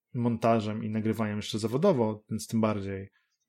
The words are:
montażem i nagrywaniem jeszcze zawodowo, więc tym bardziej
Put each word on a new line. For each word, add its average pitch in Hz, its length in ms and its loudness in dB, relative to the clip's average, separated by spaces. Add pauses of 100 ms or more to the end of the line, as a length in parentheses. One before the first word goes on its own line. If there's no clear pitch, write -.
(140)
montażem 113 680 2
i 107 60 -4
nagrywaniem 107 460 -2
jeszcze 107 220 -6
zawodowo, 113 720 2
więc 110 160 -6
tym 113 140 0
bardziej 98 480 -2 (400)